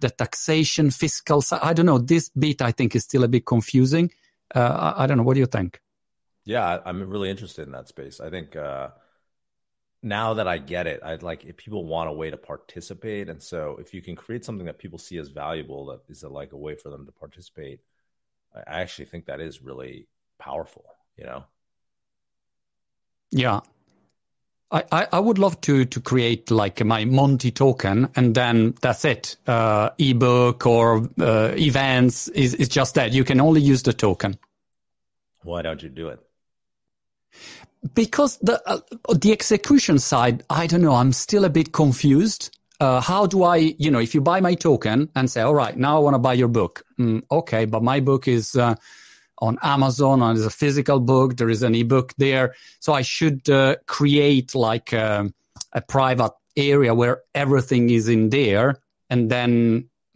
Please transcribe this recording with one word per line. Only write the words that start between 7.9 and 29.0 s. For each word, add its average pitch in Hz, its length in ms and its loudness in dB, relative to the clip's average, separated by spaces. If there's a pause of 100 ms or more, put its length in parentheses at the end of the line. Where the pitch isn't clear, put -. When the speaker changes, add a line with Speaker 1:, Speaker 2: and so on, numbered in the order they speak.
Speaker 2:
I 80 120 -14
think, 85 240 -16
uh, 69 340 -12 (1120)
now 110 320 -4
that 107 120 -4
I 87 120 -4
get 85 260 -8
it, 78 180 -10
I'd 80 200 -14
like, 85 200 -14
if 82 140 -20
people 104 260 -14
want 82 240 -8
a 78 60 -10
way 78 160 -10
to 76 80 -14
participate. 95 920 -16
And 78 120 -18
so 76 400 -12
if - 140 -20
you 90 60 -16
can 87 140 -16
create 117 300 -16
something 98 220 -14
that 78 100 -16
people 82 220 -20
see - 180 -18
as 73 120 -16
valuable, 71 580 -12
that 65 200 -18
is 73 140 -20
a, 76 80 -20
like, 69 240 -18
a - 20 -20
way 73 200 -14
for 76 140 -20
them 71 180 -20
to 69 40 -20
participate, 71 680 -20 (760)
I, 55 40 -18
I 80 220 -12
actually 85 240 -14
think 82 200 -18
that 71 160 -12
is 76 200 -16
really 65 460 -18 (300)
powerful, 73 480 -14 (320)
you - 80 -20
know? 64 200 -16 (1900)
Speaker 1:
Yeah. 123 300 0 (1080)
I, 156 220 -2
I, 156 220 -2
I 165 60 0
would 208 200 0
love 190 220 0
to, 139 240 2
to 127 140 -10
create, 117 520 -2
like, 107 320 0
my 110 200 0
Monty 131 480 2
token, 123 640 0
and 123 200 2
then 117 460 2
that's 123 220 0